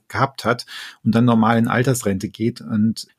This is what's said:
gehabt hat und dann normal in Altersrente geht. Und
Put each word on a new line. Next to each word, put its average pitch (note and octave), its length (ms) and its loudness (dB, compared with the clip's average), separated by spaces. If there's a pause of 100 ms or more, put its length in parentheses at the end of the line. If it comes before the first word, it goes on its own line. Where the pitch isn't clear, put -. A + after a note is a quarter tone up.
gehabt - 380 -2
hat A#2+ 180 0 (400)
und G#2+ 100 2
dann A#2 120 4
normal A#2 320 4
in A2+ 100 2
Altersrente A2 600 0
geht. A2+ 320 -6
Und A2 440 -2 (120)